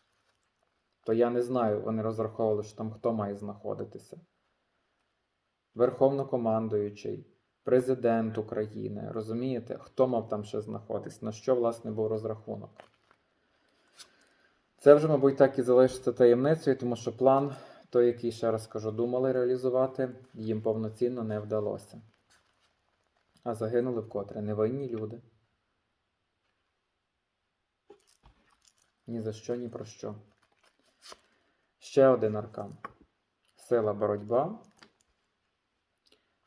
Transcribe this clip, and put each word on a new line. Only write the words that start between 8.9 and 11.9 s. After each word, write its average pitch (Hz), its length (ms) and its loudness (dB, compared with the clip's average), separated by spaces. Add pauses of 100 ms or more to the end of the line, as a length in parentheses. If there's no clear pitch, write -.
розумієте, 113 720 -6
хто - 260 2
мав 113 220 -2
там 107 140 -4
ще 107 180 -6
знаходитись, 107 600 -10
на 110 100 -6
що, 127 240 0
власне, 117 360 -2